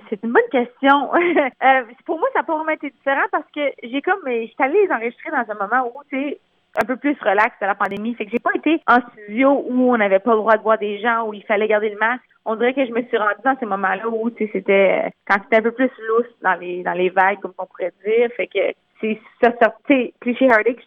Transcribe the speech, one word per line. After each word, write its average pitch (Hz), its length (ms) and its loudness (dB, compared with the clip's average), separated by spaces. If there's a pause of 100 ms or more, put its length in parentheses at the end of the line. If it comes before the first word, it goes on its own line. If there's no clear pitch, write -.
c'est 208 160 -8
une 233 80 -4
bonne 427 180 6
question. 277 640 2
<laughs> 339 80 2 (420)
Euh, 262 200 4 (220)
pour 320 140 -4
moi, 370 140 -2
ça 453 80 0
a - 20 0
pas 330 140 -4
vraiment 311 140 -4
été 311 200 -6
différent 277 400 -2
parce 320 140 -4 (100)
que 294 60 -6 (220)
j'ai 247 200 -6
comme, 370 240 -2
euh, 233 200 -4
j'étais 269 180 -4
allée 370 220 4
les 311 60 -2
enregistrer 240 380 -6
dans 240 220 -4
un 202 160 -6
moment 240 260 0
où, 277 60 -18 (100)
tu 262 80 -6
sais, 277 200 -6 (420)
un 208 40 2
peu 240 120 -4
plus 285 240 -4
relax 214 300 2 (100)
de 208 60 -4
la 196 80 -2
pandémie. 202 400 -6
Fait 226 100 -8
que 196 60 -14
j'ai 240 80 -2
pas 381 160 -2
été 320 320 -2
en 240 120 4 (140)
studio 226 560 0
où 247 240 2
on 233 60 2
n'avait 190 220 2
pas 240 100 -2
le 220 80 4
droit 214 180 2
de 202 60 -4
voir 214 160 2
des 208 220 -6
gens, 233 260 -2
où 214 80 -8
il 202 80 -16
fallait 214 240 0
garder 214 240 0
le 202 80 -10
masque. 226 240 -2 (220)
On 220 100 -4
dirait 240 200 0
que 269 120 0
je 226 60 -8
me 233 100 -2
suis 240 140 -4
rendue 208 280 -2
dans 269 140 0
ces 233 80 -6
moments-là 196 420 -4
où, 226 220 -4
tu 226 140 -6
sais, 208 80 -4
c'était, 190 520 2
euh, - 40 -6 (200)
quand 196 140 2
c'était - 140 0
un 220 60 2
peu 226 100 -2
plus 247 180 0 (180)
loose 233 240 0 (100)
dans 185 120 0
les, 180 300 -8
dans 180 80 -2
les 180 180 0
vagues, 190 300 2
comme 185 180 -12
on 185 80 -10
pourrait - 260 -8 (140)
dire. 233 300 2
Fait 185 100 -4
que 196 140 -4 (400)
c'est 220 180 -4 (240)
ça, 233 180 6
ça, 214 140 4 (120)
tu 285 80 6
sais, 254 260 0
Cliché 247 260 2
Heartache, 226 400 2